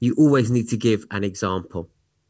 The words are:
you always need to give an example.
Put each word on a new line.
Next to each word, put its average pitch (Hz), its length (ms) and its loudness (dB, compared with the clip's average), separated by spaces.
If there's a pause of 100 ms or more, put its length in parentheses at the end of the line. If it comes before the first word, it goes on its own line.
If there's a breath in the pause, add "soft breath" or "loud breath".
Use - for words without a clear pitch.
you 120 180 0
always 135 320 4
need 120 200 0
to 117 60 -2
give 110 360 0
an 101 100 -4
example. 92 680 -6 (400)